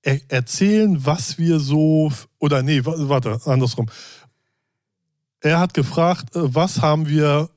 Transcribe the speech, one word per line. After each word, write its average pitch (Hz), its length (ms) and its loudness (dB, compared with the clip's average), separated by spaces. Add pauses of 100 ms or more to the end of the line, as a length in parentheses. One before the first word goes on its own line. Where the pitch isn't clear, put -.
er-, 135 260 -2
erzählen, 190 760 0
was 165 320 -4
wir 165 200 2
so 156 540 2
f-, - 160 -12 (100)
oder 143 240 0
nee, 139 220 0
wa-, 160 120 -4
warte, 127 500 -2
andersrum. 127 400 0 (1500)
Er 160 180 2
hat 180 160 0
gefragt, 170 640 0
äh, 170 40 -2 (140)
was 170 260 0
haben 151 280 2
wir 151 480 2